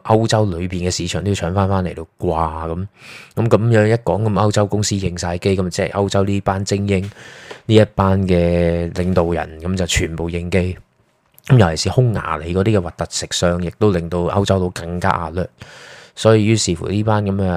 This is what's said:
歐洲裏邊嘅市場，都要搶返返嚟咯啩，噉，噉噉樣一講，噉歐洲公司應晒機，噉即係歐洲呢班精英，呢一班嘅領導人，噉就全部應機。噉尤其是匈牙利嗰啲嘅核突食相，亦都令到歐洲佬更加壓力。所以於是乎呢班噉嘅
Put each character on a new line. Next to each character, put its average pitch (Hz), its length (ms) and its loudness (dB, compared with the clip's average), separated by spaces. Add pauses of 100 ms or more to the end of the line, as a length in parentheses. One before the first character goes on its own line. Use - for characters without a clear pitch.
歐 113 220 4
洲 110 180 2
裏 90 220 -4
邊 90 200 -4
嘅 90 40 0
市 87 160 -4
場， 85 160 -4
都 95 60 0
要 101 60 2
搶 87 180 -4
返 98 140 2
返 95 160 0
嚟 85 120 -6
咯 82 120 -12 (120)
啩， 80 500 -2
噉， 90 180 -6 (480)
噉 117 140 0
噉 110 80 4 (120)
樣 107 180 6
一 110 80 2
講， 101 280 0
噉 110 100 0
歐 104 180 2
洲 104 140 2
公 104 160 -2
司 104 140 -2
應 90 220 -4
晒 87 220 -6
機， 98 180 0
噉 92 120 -2
即 92 140 -4
係 80 80 -4
歐 101 160 0
洲 98 160 2
呢 98 180 -2
班 98 220 -2
精 101 240 -2
英， 98 140 0 (640)
呢 110 100 4
一 107 80 8 (120)
班 95 320 2
嘅 87 680 2
領 90 200 -2
導 87 180 4
人， 78 300 -6
噉 90 140 -4
就 92 120 -2
全 82 280 -2
部 82 140 -6
應 85 200 -6
機。 90 280 0 (680)
噉 131 100 6
尤 85 180 4
其 87 140 -2
是 90 60 -4
匈 123 180 2
牙 80 240 -4
利 85 160 -6
嗰 92 100 2
啲 107 140 2
嘅 92 40 0
核 85 140 -8
突 82 140 -4
食 - 220 -8
相， 87 300 0
亦 87 80 -4 (100)
都 107 120 4
令 85 160 0
到 85 120 -2
歐 95 260 0
洲 98 140 2
佬 90 100 -2
更 87 320 -8
加 95 80 0
壓 85 220 -2
力。 87 140 -4 (680)
所 110 200 4
以 107 100 4
於 110 100 4
是 101 180 0
乎 82 140 -8
呢 104 160 -2
班 107 200 0
噉 98 120 -2
嘅 98 220 -2